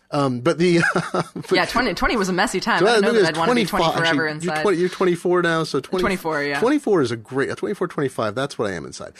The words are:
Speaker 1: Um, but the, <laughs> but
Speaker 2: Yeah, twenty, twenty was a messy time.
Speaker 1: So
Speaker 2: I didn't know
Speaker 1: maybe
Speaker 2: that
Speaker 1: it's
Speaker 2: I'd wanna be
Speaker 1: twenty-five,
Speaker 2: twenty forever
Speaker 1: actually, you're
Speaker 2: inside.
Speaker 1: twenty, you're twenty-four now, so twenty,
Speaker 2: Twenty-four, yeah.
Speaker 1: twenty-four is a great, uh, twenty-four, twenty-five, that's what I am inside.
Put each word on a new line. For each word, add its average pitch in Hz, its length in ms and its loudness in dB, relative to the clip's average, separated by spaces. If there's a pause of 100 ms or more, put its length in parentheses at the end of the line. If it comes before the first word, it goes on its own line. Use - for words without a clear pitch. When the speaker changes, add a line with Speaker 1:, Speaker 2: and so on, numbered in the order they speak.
(120)
Speaker 1:
Um, 139 260 0
but 143 200 0
the, 170 300 4
<laughs> - 240 -2
but - 400 -6
Speaker 2:
Yeah, 185 140 4
twenty, 233 280 -2
twenty 269 220 -2
was 185 120 0
a 185 40 -2
messy 190 280 0
time. 220 180 0
Speaker 1:
So 170 80 4
Speaker 2:
I 220 40 4
didn't 220 120 4
know 202 60 2
Speaker 1:
maybe 226 140 4
Speaker 2:
that 165 80 4
Speaker 1:
it's 156 80 -4
Speaker 2:
I'd - 20 -2
wanna 196 160 2
be 233 100 2
Speaker 1:
twenty-five, 165 280 0
Speaker 2:
twenty 165 120 0
forever - 0 -
Speaker 1:
actually, 165 120 2
you're 160 340 -4
Speaker 2:
inside. 156 100 -2
Speaker 1:
twenty, 190 160 2
you're 180 100 2
twenty-four 180 540 0
now, 165 220 0
so 147 160 -2
twenty, 185 220 -4
Speaker 2:
Twenty-four, 165 420 -2
yeah. 143 160 -2
Speaker 1:
twenty-four 226 420 2
is 117 80 0
a 117 60 -4
great, 117 340 -4
uh, 113 60 -4
twenty-four, 196 320 -4
twenty-five, 127 480 -4
that's 139 200 -4
what 110 140 -2
I 92 40 -6
am 80 100 -8
inside. - 360 -14